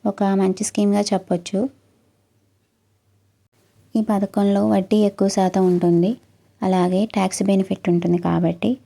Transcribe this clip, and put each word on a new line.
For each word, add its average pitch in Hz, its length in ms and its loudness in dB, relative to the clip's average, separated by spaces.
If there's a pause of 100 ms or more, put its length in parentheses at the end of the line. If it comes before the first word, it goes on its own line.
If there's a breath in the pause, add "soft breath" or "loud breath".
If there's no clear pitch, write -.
ఒక 202 180 -4
మంచి 196 400 0
స్కీమ్‌గా 202 380 0
చెప్పొచ్చు. 190 680 -4 (2250)
ఈ 226 140 0
పథకంలో 202 580 0
వడ్డీ 208 300 0
ఎక్కువ 196 300 2
శాతం 190 400 0
ఉంటుంది, 175 500 2 (440)
అలాగే 185 440 0
ట్యాక్స్ 190 380 -2
బెనిఫిట్ 190 460 0
ఉంటుంది 175 280 2
కాబట్టి 175 680 -2